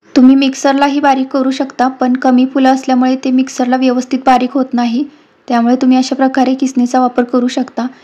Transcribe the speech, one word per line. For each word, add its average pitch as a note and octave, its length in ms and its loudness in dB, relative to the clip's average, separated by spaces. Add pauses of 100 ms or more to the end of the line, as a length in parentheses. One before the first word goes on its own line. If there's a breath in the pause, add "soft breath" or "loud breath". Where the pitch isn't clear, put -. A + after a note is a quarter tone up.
(160)
तुम्ही C4 200 6
मिक्सरलाही C#4 640 0
बारीक C4+ 280 0
करू C4+ 240 -2
शकता, C4 360 -2
पण B3+ 260 -2
कमी B3+ 400 2
फुलं C4 200 2
असल्यामुळे B3+ 500 0
ते C4+ 80 -2
मिक्सरला B3+ 460 -2
व्यवस्थित B3+ 480 -2
बारीक B3 280 2
होत C4 200 -2
नाही. A#3+ 300 -2 (440 loud breath)
त्यामुळे A#3+ 280 0
तुम्ही B3+ 220 2
अशा C4 180 -2
प्रकारे C4 400 0
किसणीचा B3+ 440 -2
वापर B3 240 0
करू B3 240 -2
शकता. B3+ 400 -6 (160 loud breath)